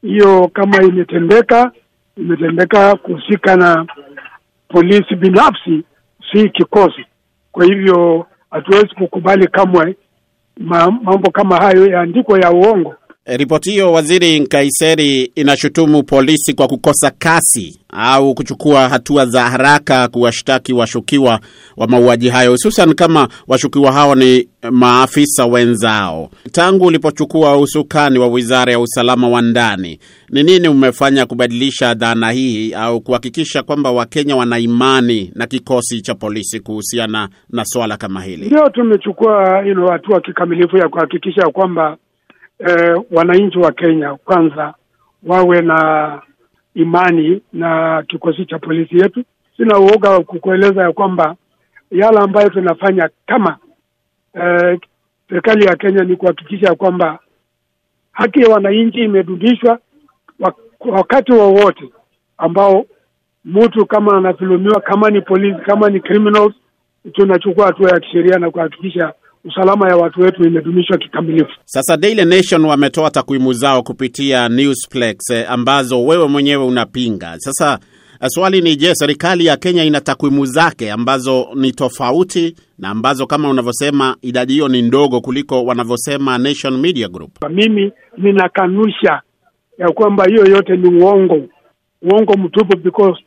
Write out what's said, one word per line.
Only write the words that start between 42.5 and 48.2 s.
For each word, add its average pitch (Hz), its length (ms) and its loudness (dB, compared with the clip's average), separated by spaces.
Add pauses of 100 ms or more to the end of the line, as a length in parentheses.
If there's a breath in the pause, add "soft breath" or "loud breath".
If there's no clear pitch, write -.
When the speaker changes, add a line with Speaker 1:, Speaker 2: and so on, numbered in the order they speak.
Speaker 1:
eh, 170 420 0 (100)
wananchi 175 460 2
wa 170 140 2
Kenya 156 440 -2
kwanza 156 580 -2 (500)
wawe 175 380 2
na 160 600 -2 (540)
imani 170 640 0 (120)
na 165 540 -4
kikosi 170 380 -6